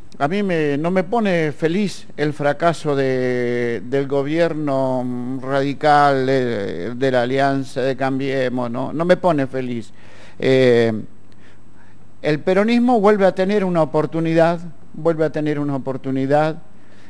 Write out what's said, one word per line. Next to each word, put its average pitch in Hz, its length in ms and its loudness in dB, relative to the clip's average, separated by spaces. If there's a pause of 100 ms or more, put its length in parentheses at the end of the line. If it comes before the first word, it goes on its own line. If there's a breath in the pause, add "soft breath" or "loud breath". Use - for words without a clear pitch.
(200)
a 139 80 2
mí 202 160 0
me, 151 340 0
no 165 140 -2
me 185 100 2
pone 185 480 0
feliz 170 560 -2 (100)
el 147 160 0
fracaso 147 640 0
de, 123 880 0
del 139 220 -2
gobierno 135 1400 -2
radical, 139 840 4
de, 113 680 -2
de 131 160 0
la 127 120 2
Alianza 135 600 0
de 135 140 0
Cambiemos, 131 760 -2
¿no? 127 220 -4
No 160 120 -2
me 180 120 4
pone 151 320 0
feliz. 123 420 -6 (480 loud breath)
Eh, 123 540 4 (1300 soft breath)
el 151 160 0
peronismo 226 640 2
vuelve 196 260 6
a 180 80 4
tener 190 300 2
una 175 180 2
oportunidad, 160 800 2 (340)
vuelve 156 300 0
a 151 80 0
tener 151 260 -2
una 143 160 -2
oportunidad, 135 880 0 (480 soft breath)